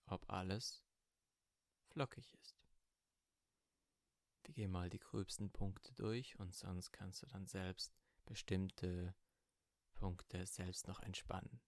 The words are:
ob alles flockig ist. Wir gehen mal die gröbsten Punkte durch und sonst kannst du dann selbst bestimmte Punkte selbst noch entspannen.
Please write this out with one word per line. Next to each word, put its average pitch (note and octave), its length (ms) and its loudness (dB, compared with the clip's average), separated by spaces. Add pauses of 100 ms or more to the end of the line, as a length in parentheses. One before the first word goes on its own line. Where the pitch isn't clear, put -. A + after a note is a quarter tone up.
ob - 240 -2
alles F#2+ 540 0 (1040)
flockig - 460 -2
ist. - 220 -18 (1900)
Wir - 100 -10
gehen G2+ 160 4
mal F2+ 200 4
die G2+ 100 -2
gröbsten G2+ 500 0
Punkte - 440 0
durch A2+ 440 0
und F#2 160 -4
sonst F2+ 380 -4
kannst - 300 -6
du - 40 -12
dann G2 200 -6
selbst F#2 460 0 (340)
bestimmte F#2 880 2 (800)
Punkte F#2 520 2
selbst - 400 -2
noch F#2 140 -4
entspannen. - 680 -2